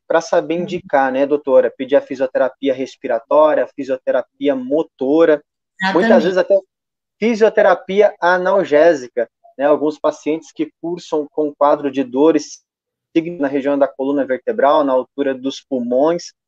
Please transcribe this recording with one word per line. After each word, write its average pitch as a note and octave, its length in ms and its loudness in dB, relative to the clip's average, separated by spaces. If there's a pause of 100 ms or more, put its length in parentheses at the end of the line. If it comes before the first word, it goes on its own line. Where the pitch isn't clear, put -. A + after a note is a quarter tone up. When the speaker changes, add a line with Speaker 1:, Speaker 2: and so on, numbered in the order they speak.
Speaker 1:
pra E3 120 0
saber D#3+ 360 -2
indicar, D3 560 -2
né, C3+ 120 0
doutora? C3+ 540 2
Pedir C3 160 -4
a C3+ 60 4
fisioterapia C3+ 720 -2
respiratória, C3+ 880 -2
a A#2+ 60 -6
fisioterapia C#3 880 -4
motora. D3 840 0 (400)
Speaker 2:
Exatamente. F#3+ 140 -2
Speaker 1:
Muitas F#3+ 300 4
vezes F#3 140 0
até G3 200 2 (580)
fisioterapia G#3 1040 2
analgésica, E3 1080 2 (280)
né? C3+ 100 -2
Alguns D3 340 0
pacientes D#3 500 -4
que D3+ 180 -6 (140)
cursam E3 480 -6
com D3+ 260 -4
quadro C#3+ 360 0
de C3+ 100 -2
dores C#3+ 640 0 (760)
na C#3+ 80 -2
região C#3 320 -2
da C#3 80 2
coluna C3+ 380 -4
vertebral, B2+ 580 0
na C#3 100 -2
altura C3+ 400 -2
dos C3 280 -10
pulmões. C3 720 -2 (160)